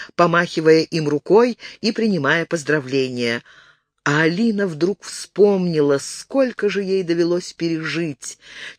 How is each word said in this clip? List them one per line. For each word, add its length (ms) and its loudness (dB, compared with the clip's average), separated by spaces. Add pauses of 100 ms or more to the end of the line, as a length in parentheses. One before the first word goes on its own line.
(160)
помахивая 640 4
им 260 -4
рукой 500 2 (220)
и 140 -2
принимая 520 0
поздравления. 960 -2 (640)
А 200 2
Алина 440 0
вдруг 360 -4
вспомнила, 920 2
сколько 720 -2
же 140 -4
ей 200 -2
довелось 500 -2
пережить, 840 -6 (420)